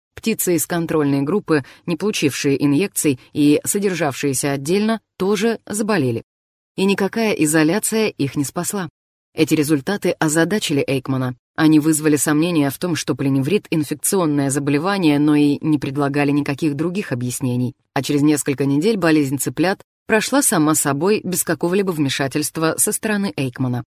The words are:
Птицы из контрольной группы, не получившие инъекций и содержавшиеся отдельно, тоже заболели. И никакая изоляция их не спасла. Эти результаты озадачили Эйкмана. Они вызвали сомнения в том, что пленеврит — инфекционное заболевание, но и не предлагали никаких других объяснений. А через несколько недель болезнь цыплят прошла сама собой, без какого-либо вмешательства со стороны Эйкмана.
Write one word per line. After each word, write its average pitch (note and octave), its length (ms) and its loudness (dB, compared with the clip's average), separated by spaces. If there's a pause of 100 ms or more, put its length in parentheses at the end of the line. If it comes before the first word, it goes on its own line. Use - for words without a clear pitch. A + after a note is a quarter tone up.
(160)
Птицы G3 380 -2
из D#3+ 140 0
контрольной D#3 560 0
группы, D#3 420 0 (220)
не E3+ 80 -2
получившие D3+ 680 -2
инъекций D3 560 0 (140)
и D3 300 4
содержавшиеся D#3 880 -2
отдельно, G3 500 -2 (160)
тоже G3+ 480 0
заболели. F#3+ 560 -2 (560)
И F#3 80 0
никакая G3+ 480 0
изоляция E3 720 2
их C#3+ 300 -4
не D3 80 -2
спасла. F3 420 -6 (460)
Эти D#3 220 2
результаты D#3 560 0
озадачили E3 760 0
Эйкмана. C3 500 -4 (200)
Они D#3 240 6
вызвали D3+ 360 2
сомнения D3+ 540 2
в - 80 -10
том, F3 180 -2
что - 180 -4
пленеврит — C#3 580 0
инфекционное D3+ 800 0
заболевание, D3 680 2
но D3+ 160 4
и D3 260 4
не D3+ 160 2
предлагали C#3 540 0
никаких C#3+ 440 -2
других F3 360 -4
объяснений. B2 640 -4 (200)
А C#3 80 -2
через C#3+ 200 0
несколько C#3+ 440 0
недель D3+ 300 2
болезнь D#3 420 2
цыплят E3 440 -2 (260)
прошла A3+ 340 2
сама D#3 320 2
собой, D3+ 520 0
без F3 180 -2
какого-либо F3+ 480 0
вмешательства D3+ 840 -2
со - 160 0
стороны G3+ 420 -4
Эйкмана. B2+ 580 -4